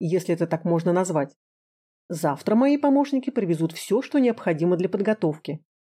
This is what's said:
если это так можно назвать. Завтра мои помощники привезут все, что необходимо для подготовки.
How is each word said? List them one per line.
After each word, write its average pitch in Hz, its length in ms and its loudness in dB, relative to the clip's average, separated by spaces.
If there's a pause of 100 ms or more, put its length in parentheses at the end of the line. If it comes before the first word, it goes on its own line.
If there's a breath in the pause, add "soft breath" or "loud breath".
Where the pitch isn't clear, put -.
если 175 340 -2
это 165 120 -2
так 165 180 -4
можно 170 280 0
назвать. 175 420 -2 (760)
Завтра 156 460 -2
мои 277 240 4
помощники 277 520 2
привезут 165 420 -2
все, - 300 -2
что - 160 -2
необходимо 180 580 2
для 185 120 0
подготовки. 175 760 -2 (340)